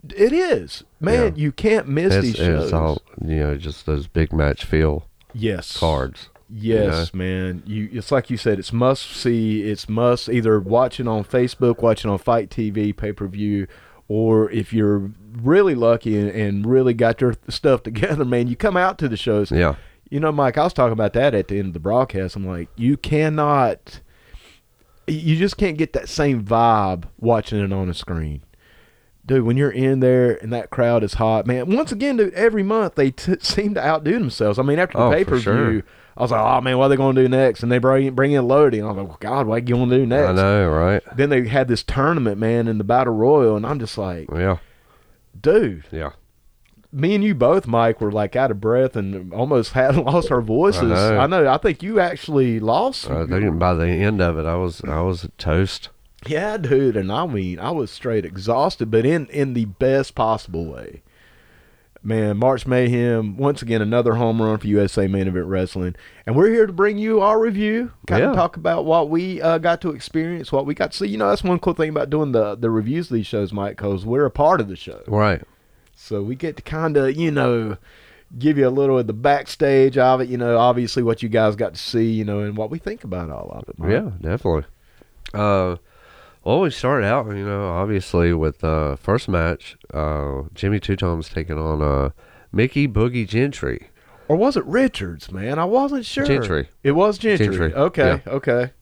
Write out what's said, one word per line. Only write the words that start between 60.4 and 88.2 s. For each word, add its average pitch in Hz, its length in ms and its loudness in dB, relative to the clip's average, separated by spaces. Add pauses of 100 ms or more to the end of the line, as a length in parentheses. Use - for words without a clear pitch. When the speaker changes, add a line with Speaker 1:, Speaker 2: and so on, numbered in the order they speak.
Speaker 1:
way. 62 380 -14 (1000)
Man, 107 360 -2
March 123 280 2
Mayhem, 120 680 0
once 139 260 -2
again, 113 200 -2
another 117 340 2
home 113 260 0
run 110 160 0
for 107 100 -6
U 104 140 4
S 98 160 0
A 98 120 2
Main 95 180 0
Event 90 200 -2
Wrestling. 92 480 -4 (300)
And 113 100 -4
we're 185 140 4
here 226 160 4
to 202 60 -8
bring 202 260 0
you 220 220 0
our 214 200 4
review, 220 520 0 (160)
kinda 214 200 2
Speaker 2:
Yeah. 277 60 0
Speaker 1:
talk 175 220 0
about 165 300 -2
what 160 240 2
we, 175 320 -2
uh, 165 160 2
got 170 240 0
to 170 80 -4
experience, 160 640 -6
what 135 140 0
we 143 80 -4
got 160 200 -2
to - 40 -10
see. 202 100 -4
You 202 100 -4
know, 214 100 0
that's 202 160 0
one 180 160 2
cool 175 140 0
thing 156 160 -2
about 151 200 -2
doing 151 220 0
the, 107 240 0
the 117 140 -2
reviews 117 420 -2
of 120 40 -2
these 107 120 -2
shows, 101 240 -4
Mike, 101 240 -6
'cause 98 300 -4
we're 131 200 2
a 127 60 -2
part 156 300 2
of 101 80 -4
the 92 80 -12
show. - 300 -16
Speaker 2:
Right. 104 340 2 (520)
Speaker 1:
So - 300 -8
we 117 120 -6
get 151 200 -6
to - 80 -16
kinda, 151 500 0
you 160 180 0
know, 120 440 0 (640)
give 143 200 2
you 135 100 4
a - 20 4
little 135 300 2
of 113 80 -2
the 110 60 -4
backstage 135 840 2
of 127 240 4
it, 123 80 -4
you 123 80 -4
know, 120 200 2
obviously 120 460 2
what 113 180 0
you 120 60 -6
guys 107 300 2
got 107 160 -4
to - 60 -16
see, 113 300 0
you 110 140 -2
know, 104 160 -2
and 104 160 -6
what 110 160 -6
we 165 80 -8
think 214 240 -10
about 90 260 -8
all 50 240 -12
of - 140 -14
it, - 100 -14
Mike. 90 140 -2
Speaker 2:
Yeah, 156 200 0 (100)
definitely. 80 420 -2 (680)
Uh, 98 420 0 (720)
well, 123 160 2
we 180 80 0
started 127 360 0
out, 113 300 0
you 98 100 -6
know, 101 240 -4
obviously 90 640 0